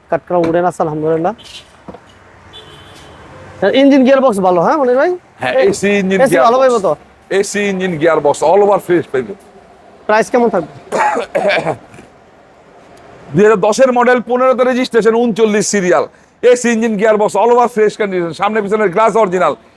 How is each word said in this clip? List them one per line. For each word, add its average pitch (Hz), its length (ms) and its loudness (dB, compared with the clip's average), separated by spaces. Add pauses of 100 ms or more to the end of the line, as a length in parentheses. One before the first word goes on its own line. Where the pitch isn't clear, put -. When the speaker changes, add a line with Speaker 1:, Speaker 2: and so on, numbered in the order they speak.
(100)
Speaker 1:
কাটকরা 175 280 -4
উডেন 170 260 0
আছে, 180 180 -4
আলহামদুলিল্লাহ। 160 520 -2 (2500)
ইঞ্জিন 269 320 4
গিয়ারবক্স 262 360 2
ভালো, 180 200 2
হ্যাঁ 226 160 0
মনির 247 200 0
ভাই? 349 200 0 (220)
Speaker 2:
হ্যাঁ, - 160 -4
এসি 262 340 0
ইঞ্জিন 196 320 0
Speaker 1:
এসি 262 160 2
ভালো 269 40 4 (180)
Speaker 2:
গিয়ারবক্স। - 0 -
Speaker 1:
পাইবো 262 200 2
তো? 180 180 -2 (340)
Speaker 2:
এসি 196 300 -2
ইঞ্জিন 185 380 -4
গিয়ারবক্স, 151 440 0
all 156 120 2
over 202 240 2
fresh 170 340 -2
পাইবো। 113 220 -6 (720)
Speaker 1:
প্রাইস 220 240 0
কেমন 240 180 0
থাকবে? - 420 -6
Speaker 2:
<coughs> - 840 -4 (1600)
দুই 175 80 4
হাজার 214 180 4
দশের 226 320 2
মডেল, 247 280 2
পনেরোতে 247 440 0
রেজিস্ট্রেশন, 233 500 0
ঊনচল্লিশ 220 520 0
সিরিয়াল, 175 400 0 (360)
এসি 240 280 2
ইঞ্জিন 226 260 -2
গিয়ারবক্স, 208 400 0
all 202 80 2
over 240 240 2
fresh 214 320 -2
condition, 180 320 -4
সামনে 208 300 -2
পিছনের 208 260 -2
গ্লাস 208 280 0
অরিজিনাল, 180 400 0 (200)